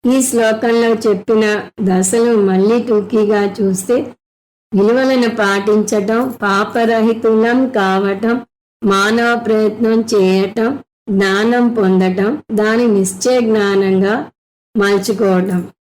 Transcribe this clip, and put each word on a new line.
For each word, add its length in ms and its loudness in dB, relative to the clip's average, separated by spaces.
ఈ 100 2
శ్లోకంలో 880 0
చెప్పిన 520 0
దశలు 560 0
మళ్ళీ 460 2
టూకీగా 800 0
చూస్తే 320 -2
విలువలను 540 2
పాటించటం, 1120 0
పాపరహితులం 1300 0
కావటం, 720 -2
మానవ 520 2
ప్రయత్నం 640 0
చేయటం, 760 0
జ్ఞానం 580 2
పొందటం, 760 0
దాని 340 0
నిశ్చయ 540 0
జ్ఞానంగా 920 0
మలుచుకోవటం. 920 0